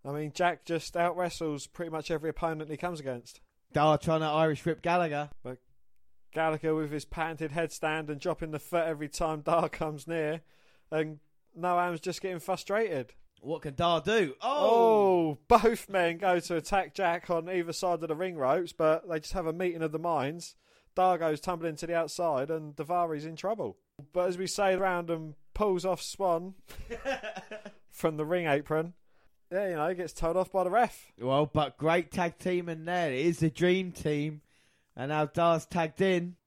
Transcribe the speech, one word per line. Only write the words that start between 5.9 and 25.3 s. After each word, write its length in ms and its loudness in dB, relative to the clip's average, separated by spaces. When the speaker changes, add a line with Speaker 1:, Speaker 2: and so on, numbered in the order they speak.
Speaker 1:
Gallagher 440 0
with 160 -2
his 140 -6
patented 460 -6
headstand 580 -2
and 100 -6
dropping 320 -4
the 80 -6
foot 280 0
every 220 -4
time 320 -2
Dar 260 2
comes 400 -6
near. 340 -2
And 280 -2
Noam's 420 0
just 200 -6
getting 180 -4
frustrated. 720 -2
Speaker 2:
What 220 -6
can 100 -8
Dar 260 4
do? 420 2
Speaker 1:
Oh, 280 4
Speaker 2:
Oh! 680 6
Speaker 1:
both 420 4
men 300 2
go 200 4
to 160 -4
attack 380 0
Jack 380 0
on 180 -2
either 240 -2
side 300 -2
of 40 -6
the 80 -2
ring 220 -4
ropes, 360 0
but 360 2
they 100 -2
just 140 -8
have 140 -2
a 60 -2
meeting 280 -2
of 100 -2
the 80 -4
minds. 560 -2
Dar 220 4
goes 240 0
tumbling 360 -4
to 100 -8
the 80 -2
outside 560 0
and 240 -6
Daivari's 500 -2
in 100 -10
trouble. 420 -4
But 160 2
as 80 -2
we 80 -4
say 300 2
around 340 0
and 240 -4